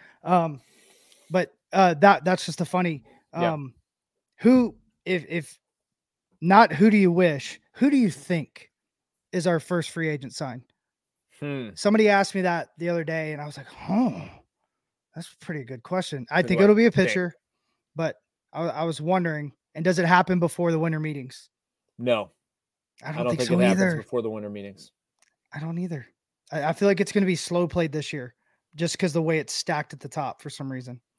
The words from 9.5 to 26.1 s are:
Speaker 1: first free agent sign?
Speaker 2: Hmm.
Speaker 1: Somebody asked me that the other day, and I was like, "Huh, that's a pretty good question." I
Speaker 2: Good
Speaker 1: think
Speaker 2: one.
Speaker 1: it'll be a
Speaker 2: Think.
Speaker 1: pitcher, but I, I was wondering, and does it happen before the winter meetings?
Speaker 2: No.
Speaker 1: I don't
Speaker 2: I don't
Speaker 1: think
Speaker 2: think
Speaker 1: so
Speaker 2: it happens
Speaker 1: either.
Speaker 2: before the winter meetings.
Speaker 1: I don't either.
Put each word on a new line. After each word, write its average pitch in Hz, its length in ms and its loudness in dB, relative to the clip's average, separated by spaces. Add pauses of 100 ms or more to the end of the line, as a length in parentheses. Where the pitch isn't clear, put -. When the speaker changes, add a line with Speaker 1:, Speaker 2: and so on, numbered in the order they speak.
Speaker 1:
first 175 300 -4
free 160 200 -6
agent 135 260 -10
sign? 127 280 -10 (760)
Speaker 2:
Hmm. 139 340 -8
Speaker 1:
Somebody 214 360 2
asked 196 260 2
me 190 60 -2
that 170 360 -2
the 170 120 -6
other 170 140 -2
day, 156 300 -6
and 143 80 -10
I 147 60 -12
was 147 100 -16
like, 139 80 -18
"Huh, 185 600 -4 (880)
that's - 180 -16
a - 100 -20
pretty 151 200 -10
good 120 180 -16
question." 160 480 -6
I 170 140 2
Speaker 2:
Good - 60 -4
Speaker 1:
think 180 100 2
Speaker 2:
one. 196 60 6
Speaker 1:
it'll 214 100 8
be 226 100 6
a 196 60 6
Speaker 2:
Think. 190 160 2
Speaker 1:
pitcher, 180 260 -2 (600)
but 156 220 -4 (360)
I, 165 140 -6
I 147 160 -6
was 165 180 -6
wondering, 156 520 -2 (200)
and 160 100 -8
does 175 140 2
it 180 80 0
happen 180 340 4
before 170 320 0
the 160 60 0
winter 160 220 -2
meetings? 143 500 -12 (480)
Speaker 2:
No. 117 320 -2 (720)
Speaker 1:
I 135 40 -12
don't 151 120 -10
Speaker 2:
I 120 40 -4
don't 123 80 -2
Speaker 1:
think - 80 -4
Speaker 2:
think 123 100 -4
Speaker 1:
so 175 100 2
Speaker 2:
it 185 40 4
happens 190 180 4
Speaker 1:
either. 175 160 2
Speaker 2:
before 123 240 -6
the 110 80 -6
winter 104 220 -10
meetings. 101 400 -16 (600)
Speaker 1:
I 147 80 -12
don't 165 200 -8
either. 165 260 -8 (460)